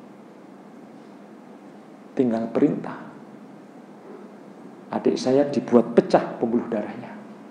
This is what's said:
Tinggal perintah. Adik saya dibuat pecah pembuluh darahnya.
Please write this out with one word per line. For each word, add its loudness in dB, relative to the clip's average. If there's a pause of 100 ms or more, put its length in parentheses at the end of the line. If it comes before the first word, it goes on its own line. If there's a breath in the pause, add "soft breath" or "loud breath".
(2250)
Tinggal 2
perintah. 2 (1900)
Adik 2
saya 4
dibuat 4
pecah 4
pembuluh 0
darahnya. -4 (420)